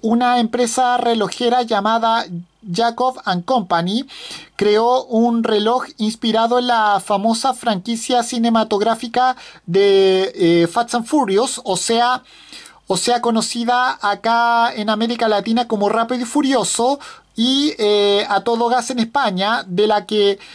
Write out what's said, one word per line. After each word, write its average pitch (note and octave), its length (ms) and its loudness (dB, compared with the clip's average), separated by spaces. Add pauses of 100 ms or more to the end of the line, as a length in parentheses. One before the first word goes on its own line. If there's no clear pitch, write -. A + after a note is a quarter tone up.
una A#3+ 380 2
empresa B3 580 0
relojera A#3 640 0
llamada A3+ 640 0 (440)
Jacob A#3 540 -2
and F3+ 200 -2
Company G3 600 0 (520)
creó A3+ 480 2
un A#3 380 2
reloj A3 420 0 (120)
inspirado A3+ 600 0
en B3 80 -2
la G#3+ 360 2
famosa A3+ 520 0
franquicia A#3 680 -2
cinematográfica A3+ 1120 0 (280)
de, F#3+ 680 4
eh, E3+ 320 4
Fast A3+ 300 -4
and A#3 100 -4
Furious, A#3+ 580 0
o F#3 120 -2
sea, A#3+ 460 0 (640)
o F#3+ 100 -2
sea, A#3+ 260 0
conocida A#3 800 0
acá A#3 720 0
en G#3+ 160 -4
América A3+ 380 -2
Latina A3+ 380 0
como G#3 220 0
Rápido A#3 340 -2
y A#3 40 -4
Furioso, C4 720 0 (380)
y, C4+ 420 0
eh, G#3 500 2
A G3 140 0
Todo A#3 260 0
Gas A#3+ 220 0
en B3 80 -4
España, A3+ 680 -2
de F#3+ 200 0
la G#3 180 0
que, G3+ 340 0 (160)